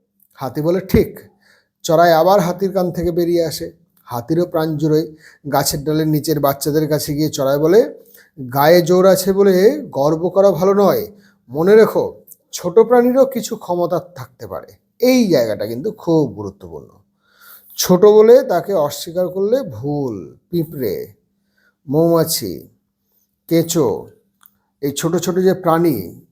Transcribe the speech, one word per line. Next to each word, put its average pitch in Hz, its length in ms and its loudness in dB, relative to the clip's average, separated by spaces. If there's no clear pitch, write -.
হাতি 139 280 -10
বলে, 175 180 0
"ঠিক।" 185 400 0
চড়াই 165 300 4
আবার 180 260 4
হাতির 180 320 -4
কান 180 200 -2
থেকে 170 200 -4
বেরিয়ে 170 340 -2
আসে। - 260 -10
হাতিরও 160 420 -4
প্রাণ 160 320 -4
জুড়োয়। 156 380 -2
গাছের 143 320 -2
ডালের 156 240 -2
নিচের 151 320 -2
বাচ্চাদের 143 480 -2
কাছে 151 260 -4
গিয়ে 147 160 -2
চড়াই 139 280 -2
বলে, 185 360 2
"গায়ে 156 280 6
জোর 180 240 2
আছে 185 280 2
বলে 202 560 2
গর্ব 156 400 -2
করা 196 220 4
ভালো 185 220 0
নয়, 175 380 0
মনে 165 260 2
রেখো 190 460 2
ছোট 175 280 0
প্রাণীরও 247 460 4
কিছু 240 300 -8
ক্ষমতা 175 440 -4
থাকতে - 480 -18
পারে।" - 420 -16
এই 247 280 2
জায়গাটা 110 400 0
কিন্তু 127 240 -8
খুব 156 400 -2
গুরুত্বপূর্ণ। 90 560 -14
ছোট 180 300 2
বলে 220 380 8
তাকে 196 300 -4
অস্বীকার 175 540 -4
করলে 208 360 -2
ভুল। 120 720 -8
পিঁপড়ে, 143 640 -6
মৌমাছি, 151 840 -2
কেঁচো, 165 600 0
এই 143 100 -4
ছোট 160 240 -4
ছোট 170 200 -4
যে 185 180 0
প্রাণী 160 680 -2